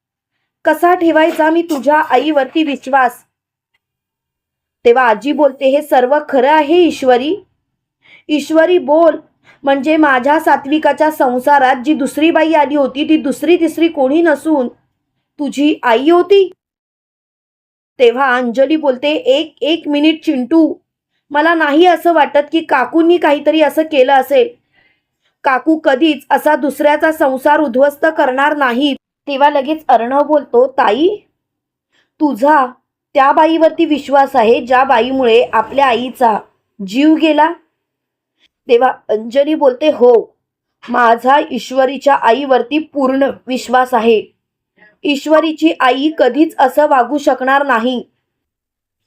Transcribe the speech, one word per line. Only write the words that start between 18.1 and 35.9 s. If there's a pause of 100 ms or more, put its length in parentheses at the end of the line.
अंजली
बोलते,
"एक,
एक
मिनिट
चिंटू, (560)
मला
नाही
असं
वाटत
की
काकूंनी
काहीतरी
असं
केलं
असेल." (800)
काकू
कधीच
असा
दुसऱ्याचा
संसार
उद्ध्वस्त (120)
करणार
नाहीत. (320)
तेव्हा
लगेच
अर्णव
बोलतो,
"ताई, (1120)
तुझा (480)
त्या
बाईवरती
विश्वास
आहे,
ज्या
बाईमुळे (100)
आपल्या
आईचा (500)